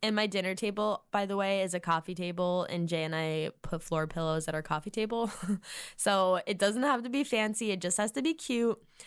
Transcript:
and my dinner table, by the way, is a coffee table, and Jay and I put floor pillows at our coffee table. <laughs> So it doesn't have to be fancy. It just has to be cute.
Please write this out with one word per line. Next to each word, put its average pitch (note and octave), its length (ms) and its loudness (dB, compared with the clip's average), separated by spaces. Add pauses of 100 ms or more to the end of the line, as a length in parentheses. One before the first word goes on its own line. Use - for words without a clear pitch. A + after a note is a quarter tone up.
and G#3+ 140 2
my G#3+ 100 4
dinner F#3+ 300 0
table, G#3 560 -2
by G3+ 160 2
the G3 100 -2
way, G3 240 2
is F#3 140 0
a F3+ 40 -4
coffee E3+ 360 0
table, F3+ 500 0
and E3+ 240 -2
Jay D#3+ 140 0
and D#3+ 120 -2
I D#3+ 360 0 (100)
put - 220 -6
floor D#3 240 0
pillows D#3+ 400 -2
at D#3+ 80 -4
our D#3 80 -4
coffee D3+ 260 -4
table. A3 420 -2 (160)
<laughs> F#3+ 120 0 (360)
So F#3 520 4
it G3+ 100 -2
doesn't G#3 240 2
have C4 220 2
to B3 60 -6
be C#4 140 2
fancy. G#3+ 460 0
It F#3 120 -2
just F#3+ 160 0
has G#3+ 160 0
to C4+ 80 -2
be D#4+ 120 2
cute. A#3 460 0 (280)